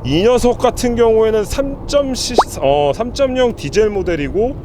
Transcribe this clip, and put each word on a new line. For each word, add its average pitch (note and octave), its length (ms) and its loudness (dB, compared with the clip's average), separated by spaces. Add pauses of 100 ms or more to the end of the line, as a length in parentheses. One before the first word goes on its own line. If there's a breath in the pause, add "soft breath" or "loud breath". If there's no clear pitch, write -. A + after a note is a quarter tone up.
이 D3 180 2
녀석 A#3 360 4
같은 A#3+ 380 0
경우에는 A3 480 2
삼 C#4 420 -6
점 C#4 280 0
시-, D#3 200 -6 (280)
어, C#3+ 320 2
삼점영 B3+ 640 -2
디젤 G3+ 340 0
모델이고 F3+ 760 -2